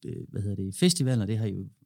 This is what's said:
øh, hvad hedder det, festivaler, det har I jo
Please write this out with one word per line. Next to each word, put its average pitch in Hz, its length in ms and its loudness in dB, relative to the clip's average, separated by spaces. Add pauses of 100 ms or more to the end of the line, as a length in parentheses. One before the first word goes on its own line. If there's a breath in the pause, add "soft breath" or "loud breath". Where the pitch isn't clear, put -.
øh, - 100 -6 (140)
hvad 95 120 -4
hedder 98 140 -2
det, 98 200 -4
festivaler, 127 500 4
det 107 120 0
har 110 80 0
I 101 80 0
jo 95 140 -6 (180)